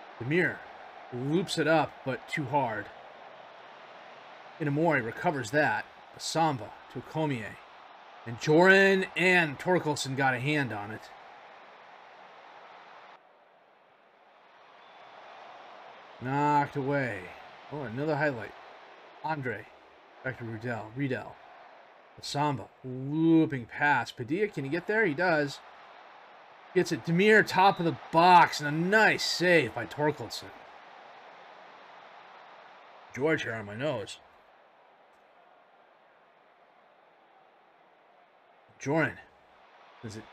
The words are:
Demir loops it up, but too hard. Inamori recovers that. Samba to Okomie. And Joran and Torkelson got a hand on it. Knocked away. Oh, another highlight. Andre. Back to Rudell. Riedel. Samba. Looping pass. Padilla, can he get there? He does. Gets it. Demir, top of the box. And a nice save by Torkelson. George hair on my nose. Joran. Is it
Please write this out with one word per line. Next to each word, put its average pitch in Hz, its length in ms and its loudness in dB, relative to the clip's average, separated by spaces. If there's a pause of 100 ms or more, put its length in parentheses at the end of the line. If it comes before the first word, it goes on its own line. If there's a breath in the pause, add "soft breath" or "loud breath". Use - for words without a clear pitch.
(220)
Demir 143 340 0 (560)
loops 143 460 -2
it 147 80 0
up, 156 260 2 (120)
but 127 240 -8
too 156 160 -6
hard. 117 420 -4 (1700)
Inamori 147 440 0
recovers 127 460 -4
that. 131 360 0 (320)
Samba 143 520 -2 (220)
to 127 80 -10
Okomie. 147 420 -4 (840)
And 117 120 -10
Joran 190 680 6 (100)
and 170 420 4
Torkelson 151 580 -2
got 135 180 2
a 120 40 -4
hand 139 340 0
on 104 180 -8
it. 107 100 -10 (4000)
Knocked 143 560 0
away. 131 440 -2 (520)
Oh, 147 100 -10
another 131 320 -4
highlight. 135 380 -2 (720)
Andre. 127 420 -6 (560)
Back 127 160 -8
to 120 60 -12
Rudell. 110 500 -8
Riedel. 127 400 -6 (840)
Samba. 143 480 -4 (160)
Looping 139 800 2
pass. 135 480 0
Padilla, 165 360 -2
can 143 160 -8
he 135 60 -6
get 170 160 -4
there? 214 200 0
He 147 80 0
does. 151 460 0 (1120)
Gets 175 180 2
it. 131 140 -6
Demir, 202 400 6
top 185 320 4
of 170 80 -2
the 143 100 0 (160)
box. 170 480 8
And 147 80 -4
a - 20 -2
nice 175 540 4
save 165 500 4
by 113 120 -6
Torkelson. 143 580 -4 (2750)
George 147 280 -2
hair 120 100 -8
on 110 100 -10
my 101 100 -12
nose. 120 440 -6 (4000)
Joran. 135 400 -2 (840)
Is 107 120 -12
it 110 160 -16